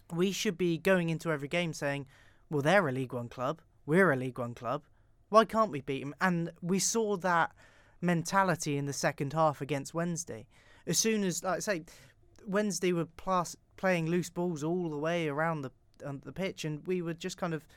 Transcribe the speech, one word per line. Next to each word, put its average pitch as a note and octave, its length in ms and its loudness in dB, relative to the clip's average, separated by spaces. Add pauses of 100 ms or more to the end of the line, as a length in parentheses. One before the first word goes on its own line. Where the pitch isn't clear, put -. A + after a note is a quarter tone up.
(120)
We F3+ 200 2
should F3+ 260 -2
be F3 200 2
going F3 300 2
into E3 220 -2
every D3 180 -4
game E3+ 240 -2
saying, C#3 340 -4 (440)
"Well, D3 120 2
they're E3+ 260 6
a C3 40 0
League B2+ 200 -4
One A#2+ 160 -4
club, C3 320 -4 (260)
we're E3+ 260 6
a C3+ 40 2
League B2+ 220 -4
One A#2+ 160 -4
club, B2 280 -4 (460)
why A3 160 8
can't G#3+ 260 2
we C#3+ 120 -6
beat C3+ 200 -4
'em?" C#3+ 180 -8
And E3+ 300 2 (100)
we F3+ 200 0
saw G#3 380 0
that E3+ 340 2 (480)
mentality F3 760 2
in C#3+ 100 -2
the C#3+ 60 -4
second C#3+ 400 -2
half D#3 280 2
against C3+ 340 -4
Wednesday. D#3+ 520 -6 (400)
As E3+ 120 0
soon A3 260 2
as, F3 180 -2
like F#3 140 0
I D3 40 -4
say, F3 240 -2 (640)
Wednesday G3 460 0
were E3+ 140 0
plas-, F#3 500 -2 (200)
playing E3+ 340 0
loose F3 200 0
balls F3 320 -2
all E3+ 280 -2
the D3+ 80 -6
way E3 300 0
around D#3 340 -2
the, B2+ 80 -8 (340)
um, C#3 200 -8
the C#3 80 -12
pitch, F#3 340 -6
and D3+ 200 -6
we F#3 140 -2
were E3 140 -4
just F3+ 240 -10
kind E3+ 160 -4
of D3+ 100 -6 (120)